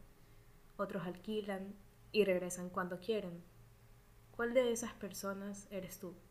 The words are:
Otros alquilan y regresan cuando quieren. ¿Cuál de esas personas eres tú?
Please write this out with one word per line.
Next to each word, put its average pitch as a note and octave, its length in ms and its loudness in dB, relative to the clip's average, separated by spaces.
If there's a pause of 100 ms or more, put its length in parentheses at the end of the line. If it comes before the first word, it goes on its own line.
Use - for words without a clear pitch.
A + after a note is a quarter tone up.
(760)
Otros G3 300 -2
alquilan G3+ 680 -4 (380)
y G#3 120 8
regresan F3+ 460 2
cuando F3+ 300 0
quieren. F3+ 420 -2 (920)
¿Cuál A#3+ 180 0
de B3 180 8
esas A3+ 200 -2
personas G3 760 -6
eres F3+ 280 -6
tú? F3+ 160 -8 (160)